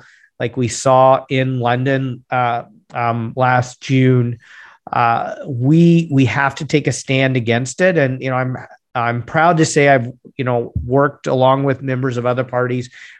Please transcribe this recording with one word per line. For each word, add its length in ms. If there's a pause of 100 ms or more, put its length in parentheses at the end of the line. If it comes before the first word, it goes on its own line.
(400)
like 160
we 140
saw 600
in 300
London, 720
uh, 340 (300)
um, 420
last 460
June. 580 (520)
Uh, 440 (100)
we, 680
we 140
have 300
to 100
take 220
a 60
stand 420
against 460
it. 160
And, 240
you 80
know, 80
I'm, 200 (380)
I'm 280
proud 340
to 80
say 240
I've, 200 (280)
you 80
know, 260 (120)
worked 440
along 380
with 160
members 340
of 100
other 200
parties 440 (300)